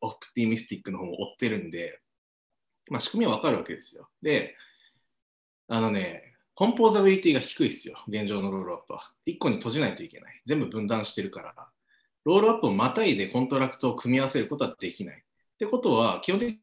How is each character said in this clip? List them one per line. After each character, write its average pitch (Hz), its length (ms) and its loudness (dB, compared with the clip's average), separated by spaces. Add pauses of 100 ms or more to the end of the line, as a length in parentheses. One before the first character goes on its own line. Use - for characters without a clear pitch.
オ 110 100 -6
プ - 220 -20
テ 120 80 -2
ィ 113 80 2
ミ 113 80 2
ス - 100 -8
テ 104 80 -8
ィ 95 40 -10
ッ - 40 -20
ク 98 80 -10
の 95 80 -8
方 90 60 -8
も 85 160 -8
追 - 120 -8
っ - 40 -20
て 127 100 -2
る 107 120 -2
ん 82 120 -8
で、 - 300 -10 (880)
ま 131 80 -4
あ、 - 20 -6
仕 - 120 -4
組 220 140 0
み 139 60 2
は 107 60 0
わ - 40 -10
か 151 100 2
る 104 60 2
わ - 60 -6
け 85 100 -12
で - 60 -12
す - 160 -16
よ。 - 140 -20 (120)
で、 143 360 0 (1120)
あ 113 100 0
の 113 100 2
ね、 95 460 -4 (180)
コ 202 140 2
ン 240 80 2
ポ 226 120 8
ー - 20 8
ザ 208 120 6
ビ 196 100 8
リ 190 100 4
テ 175 80 4
ィ 151 40 8
が 131 60 2
低 - 260 0
い - 40 2
っ - 20 -2
す - 160 -10
よ、 - 220 -16
現 104 180 -4
状 101 140 -2
の 98 100 -2
ロ 95 100 -4
ー - 40 -6
ル 87 80 -8
ア - 20 -8
ッ - 40 -12
プ - 140 -14
は。 - 200 -16 (120)
一 - 120 -4
個 - 120 0
に 104 60 2
閉 - 160 -4
じ 139 80 -2
な 135 80 2
い 92 80 -6
と - 80 -14
い - 60 -14
け - 100 -20
な - 100 -20
い。 - 160 -20
全 151 140 0
部 110 80 -2
分 107 200 -6
断 107 180 -2
し - 80 -8
て 107 100 -4
る 98 80 -8
か - 120 -14
ら。 - 100 -16 (720)
ロ 175 140 6
ー - 20 8
ル 220 80 6
ア - 60 6
ッ - 40 -4
プ 151 80 2
を 98 60 2
ま 113 160 2
た 220 160 0
い 147 100 2
で 98 120 -2
コ 127 120 -2
ン 127 80 2
ト 135 100 0
ラ 131 120 2
ク - 100 -14
ト 127 120 0
を 120 40 -6
組 123 200 0
み 131 40 4
合 135 40 2
わ 135 60 0
せ 135 100 0
る 107 80 -2
こ 147 100 -6
と 127 80 0
は - 120 -6
で - 140 -8
き - 140 -10
な - 80 -14
い。 - 40 -20
っ - 400 -20
て 214 80 -4
こ 240 140 0
と 196 140 2
は、 110 260 4
基 175 140 -2
本 202 80 0
的 240 220 -4